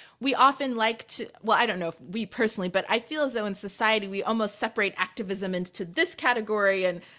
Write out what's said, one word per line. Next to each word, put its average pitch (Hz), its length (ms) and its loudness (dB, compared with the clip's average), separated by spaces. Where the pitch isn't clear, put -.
we 269 140 0
often 269 420 4
like 226 320 -2
to, - 180 -4
well, 208 160 4
I 240 80 6
don't 185 140 -2
know 165 80 -2
if 165 120 -8
we 208 240 -6
personally, 214 440 0
but 185 200 0
I 226 120 2
feel 302 240 -4
as 254 100 -2
though 214 120 -2
in 196 100 -4
society, 214 500 0
we 196 160 -4
almost 220 380 0
separate 214 360 -2
activism 185 600 -4
into 180 280 -6
this 311 300 -2
category 214 720 2
and 175 160 0